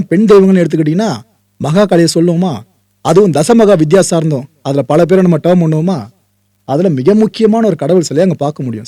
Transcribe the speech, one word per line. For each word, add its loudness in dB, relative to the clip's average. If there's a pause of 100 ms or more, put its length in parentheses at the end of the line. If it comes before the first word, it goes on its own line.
(100)
பெண் 0
தெய்வங்கள்னு 4
எடுத்துக்கிட்டீங்கன்னா -2 (500)
மகாகாளியை 0
சொல்லுவோமா, -2 (520)
அதுவும் 2
தசமகா 2
வித்யா 2
சார்ந்தோம், -4 (160)
அதுல -4
பல 2
பேரை 2
நம்ம 2
டேர்ம் 2
பண்ணுவோமா, -2 (720)
அதுல 0
மிக 0
முக்கியமான 0
ஒரு -2
கடவுள் 0
சிலையை -2
அங்க -4
பார்க்க -6
முடியும். -8